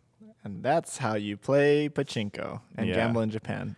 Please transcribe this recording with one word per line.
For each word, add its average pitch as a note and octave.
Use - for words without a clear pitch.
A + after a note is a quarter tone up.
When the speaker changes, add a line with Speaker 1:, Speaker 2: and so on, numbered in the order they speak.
Speaker 1:
And G2
that's D#3
how A2
you G#2
play D3
pachinko A#2
and G2
Speaker 2:
Yeah. F2+
Speaker 1:
gamble A2+
in A2
Japan G#2